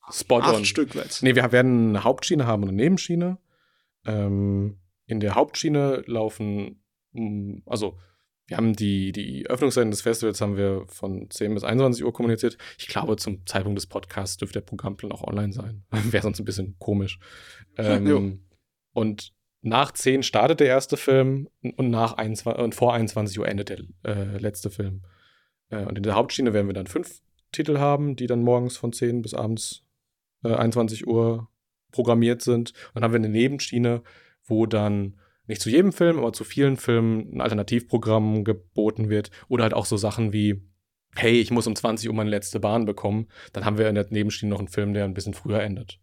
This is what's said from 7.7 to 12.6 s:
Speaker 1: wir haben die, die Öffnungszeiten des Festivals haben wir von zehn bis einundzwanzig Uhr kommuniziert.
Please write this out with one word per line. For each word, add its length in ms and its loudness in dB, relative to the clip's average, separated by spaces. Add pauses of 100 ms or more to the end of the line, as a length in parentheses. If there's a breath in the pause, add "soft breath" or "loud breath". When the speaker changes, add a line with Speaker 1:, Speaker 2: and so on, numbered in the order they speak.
Speaker 1:
wir 100 -8
haben 200 2
die, 340 0
die 380 -8
Öffnungszeiten 420 2
des 120 -6
Festivals 380 -2
haben 160 -2
wir 300 0
von 440 -10
zehn 240 -2
bis 100 -4
einundzwanzig 400 2
Uhr 80 0
kommuniziert. 440 0 (220 loud breath)